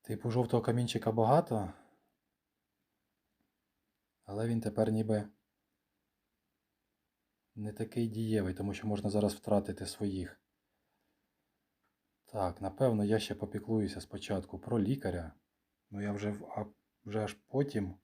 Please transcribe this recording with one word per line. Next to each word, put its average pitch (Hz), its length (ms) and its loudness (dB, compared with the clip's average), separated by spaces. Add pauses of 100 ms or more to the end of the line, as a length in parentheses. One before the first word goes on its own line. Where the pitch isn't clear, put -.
Типу, 110 260 -4
жовтого 117 320 4
камінчика 117 500 0
багато, 113 600 4 (2500)
але 107 240 -2
він 117 120 2
тепер 110 320 2
ніби 107 360 2 (2250)
не 107 180 -8
такий 113 360 -2
дієвий, 107 460 0
тому 98 200 -4
що - 120 -8
можна 104 240 0
зараз 104 240 2
втратити 101 520 0
своїх. 95 540 -4 (1800)
Так, 92 360 -2
напевно, 104 440 2
я 107 140 4
ще 104 160 -2
попіклуюся 104 680 -2
спочатку 95 580 -6
про 117 220 0
лікаря. 92 520 0 (580)
Ну, 104 120 -6
я 104 100 -2
вже 101 180 -2
в-, 104 140 -8 (120)
а 107 100 -4 (380)
вже 107 200 -2
аж 104 100 -6
потім 110 680 -2